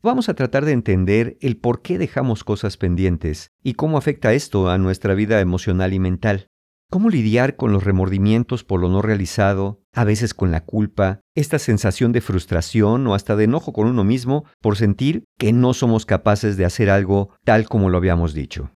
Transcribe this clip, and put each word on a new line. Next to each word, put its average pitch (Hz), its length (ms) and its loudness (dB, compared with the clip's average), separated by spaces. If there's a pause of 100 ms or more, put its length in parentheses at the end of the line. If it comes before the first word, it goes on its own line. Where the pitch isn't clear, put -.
Vamos 233 280 0
a 165 40 -2
tratar 135 300 -2
de 151 80 0
entender 107 680 2
el 127 160 -2
por 120 240 -2
qué 180 160 -4
dejamos 131 440 -2
cosas 101 360 -6
pendientes 87 720 -2 (120)
y 127 120 -4
cómo 156 240 -2
afecta 131 340 0
esto 101 380 0
a 92 80 2
nuestra 95 340 0
vida 104 280 2
emocional 92 520 0
y 95 60 -2
mental. 95 480 -2 (420)
¿Cómo 208 220 0
lidiar 120 440 2
con 117 160 -2
los 95 140 2
remordimientos 101 800 0
por 92 160 -2
lo 90 80 0
no 98 140 2
realizado, 98 800 -2 (100)
a 120 120 0
veces 107 280 0
con 92 200 0
la 80 120 -2
culpa, 104 560 -2 (140)
esta 151 240 -2
sensación 117 540 0
de - 100 0
frustración 104 840 0
o 101 80 0
hasta 104 220 -2
de 107 80 2
enojo 131 300 -2
con 107 140 0
uno 123 140 0
mismo 127 440 0 (160)
por 104 140 2
sentir 117 480 0 (120)
que 110 160 0
no 123 220 4
somos 113 320 0
capaces 104 500 0
de 95 80 0
hacer 98 240 0
algo 98 460 0 (100)
tal 110 240 2
como 98 220 2
lo 90 80 2
habíamos 85 340 0
dicho? 69 480 -10